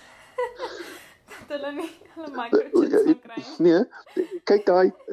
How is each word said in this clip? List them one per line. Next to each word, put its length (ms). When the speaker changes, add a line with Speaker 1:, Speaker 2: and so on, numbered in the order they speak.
Speaker 1:
<laughs> 1080
Dat 120
hulle 120
nie 180
hulle 160
microchips 600
Speaker 2:
Ja, 120
Speaker 1:
gaan 160
kry 240
nie. 100
Speaker 2:
nee, 760
kyk 220
daai, 260